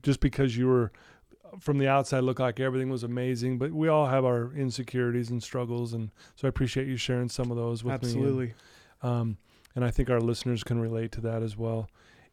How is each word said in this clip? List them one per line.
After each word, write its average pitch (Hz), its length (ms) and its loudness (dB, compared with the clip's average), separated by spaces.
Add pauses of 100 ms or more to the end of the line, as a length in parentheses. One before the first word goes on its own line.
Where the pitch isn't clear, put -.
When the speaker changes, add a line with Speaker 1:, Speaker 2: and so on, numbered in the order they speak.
Speaker 1:
just 139 200 2
because 131 340 2
you 123 120 2
were 123 260 4 (640)
from 143 200 0
the 135 80 4
outside 135 360 2
looked 127 160 0
like 127 220 0
everything 131 280 0
was 127 140 -4
amazing, 123 540 -2
but 143 160 -2
we 156 160 2
all 151 160 6
have 131 180 2
our 123 300 2
insecurities 123 800 -2
and 120 120 -4
struggles, 120 480 -4
and 113 180 -6 (240)
so - 140 -2
I - 20 4
appreciate 131 380 -2
you 131 80 -4
sharing 123 320 0
some 123 240 -4
of 117 60 -2
those 117 260 -2
with 123 100 -2
Speaker 2:
Absolutely. 127 540 0
Speaker 1:
me. 113 60 -10 (480)
And, 123 100 -2
um, 117 260 -2 (380)
and 123 80 0
I 120 80 2
think 123 180 2
our 120 120 4
listeners 117 420 0
can 120 160 0
relate 113 340 -2
to 120 80 -6
that 113 220 -2
as 107 140 -6
well. 113 320 -4 (440)